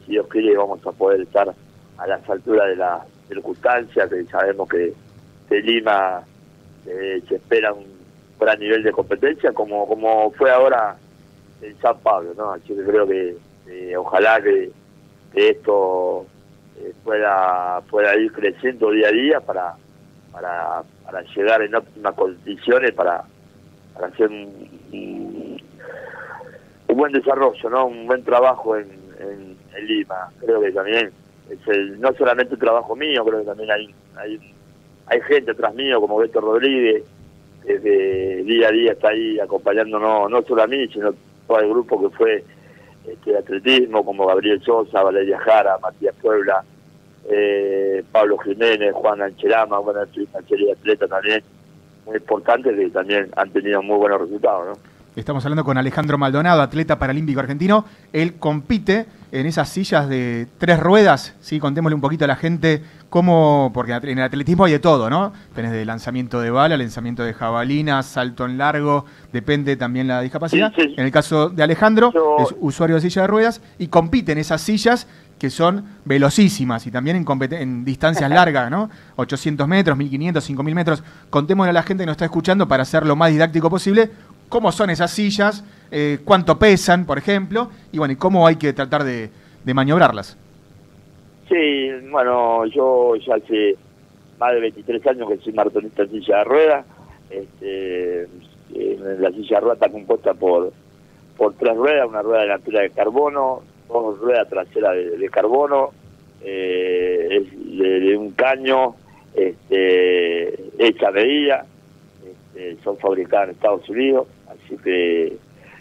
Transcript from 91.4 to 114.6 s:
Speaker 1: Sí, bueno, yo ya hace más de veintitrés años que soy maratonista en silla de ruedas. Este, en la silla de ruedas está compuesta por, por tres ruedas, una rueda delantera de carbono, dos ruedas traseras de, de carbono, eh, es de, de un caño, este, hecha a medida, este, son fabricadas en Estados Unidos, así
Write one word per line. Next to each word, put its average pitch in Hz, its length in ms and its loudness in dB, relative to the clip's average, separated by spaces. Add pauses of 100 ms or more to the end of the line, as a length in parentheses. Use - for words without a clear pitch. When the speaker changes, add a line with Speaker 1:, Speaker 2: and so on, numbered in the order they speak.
Speaker 1:
Sí, 143 420 0 (200)
bueno, 123 560 2
yo 123 500 2
ya 113 200 -2
hace 107 400 0 (640)
más 123 140 0
de 120 80 0
veintitrés 110 460 -6
años 123 240 -2
que 101 80 -4
soy 110 160 -10
maratonista 104 480 -2
en 101 80 -4
silla 104 280 -2
de 104 60 2
ruedas. 143 420 2 (440)
Este, 92 960 -8 (500)
en 98 480 -6
la 95 80 2
silla 104 260 -2
de 101 40 4
ruedas 113 160 0
está 104 120 2
compuesta 101 460 -2
por, 90 360 0 (680)
por 104 160 0
tres 120 200 0
ruedas, 135 320 2
una 110 140 -6
rueda 110 220 2
delantera 104 400 0
de 95 80 -2
carbono, 131 720 0 (260)
dos 110 300 -2
ruedas 117 320 0
traseras 95 440 -2
de, 87 220 -4
de 95 140 -4
carbono, 135 640 0 (500)
eh, 90 880 -2
es 95 480 -4
de, 95 220 2
de 98 180 4
un 107 140 -8
caño, 131 640 0 (380)
este, 90 1160 0 (260)
hecha 113 300 2
a - 40 -2
medida, 139 520 0 (920)
este, 90 280 -12
son 101 160 -4
fabricadas 95 500 0
en 90 60 -12
Estados 101 340 -2
Unidos, 131 400 0 (200)
así - 340 -18